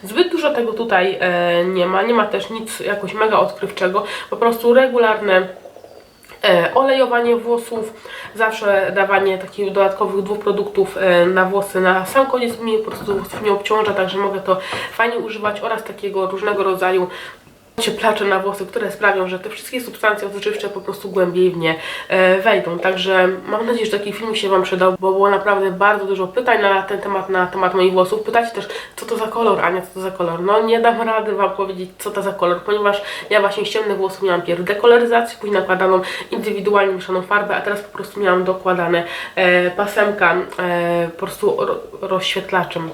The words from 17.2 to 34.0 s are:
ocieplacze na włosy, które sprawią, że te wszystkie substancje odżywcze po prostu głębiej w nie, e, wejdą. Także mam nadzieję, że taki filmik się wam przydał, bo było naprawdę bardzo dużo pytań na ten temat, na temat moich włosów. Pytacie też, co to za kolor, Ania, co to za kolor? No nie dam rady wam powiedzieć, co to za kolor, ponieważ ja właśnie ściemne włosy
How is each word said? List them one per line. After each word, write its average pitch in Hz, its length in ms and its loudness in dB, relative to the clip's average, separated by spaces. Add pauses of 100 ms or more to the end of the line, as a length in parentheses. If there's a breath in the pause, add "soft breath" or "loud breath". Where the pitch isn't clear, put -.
ocieplacze 214 460 0
na 190 140 2
włosy, 196 260 -4
które 202 260 -6
sprawią, 196 360 2
że 180 120 -6
te 208 100 -10
wszystkie - 320 -10
substancje 214 460 -2
odżywcze 202 420 -4
po 196 120 -10
prostu 190 280 -10
głębiej 180 420 2
w 165 60 -6
nie, 160 180 0 (340 loud breath)
e, 185 320 4
wejdą. 175 380 2
Także 185 500 2 (180)
mam 214 180 -2
nadzieję, 233 200 0
że 202 140 -2
taki 202 140 -6
filmik 214 240 -6
się 196 120 -2
wam 190 140 4
przydał, 185 360 2
bo 190 120 2
było 196 180 4
naprawdę 196 420 2
bardzo 196 340 2
dużo 190 220 -2
pytań 247 340 2
na 196 220 2
ten 196 180 -6
temat, 190 280 -4
na 185 180 2
temat 185 260 -2
moich 185 200 4
włosów. 185 280 2
Pytacie 233 340 0
też, - 120 -8 (280 loud breath)
co - 100 -12
to 226 120 -4
za 220 100 -4
kolor, 220 320 2
Ania, 175 220 0
co 185 120 -12
to 190 80 -10
za 185 100 -6
kolor? 170 300 -4
No 202 200 2
nie 226 180 2
dam 233 220 2
rady 220 300 -2
wam 196 180 0
powiedzieć, 190 480 -6
co 208 140 -8
to 196 100 -4
za 190 100 -2
kolor, 175 300 0
ponieważ 202 400 0 (280 loud breath)
ja 208 100 4
właśnie 202 260 0
ściemne 208 300 -2
włosy 190 300 -2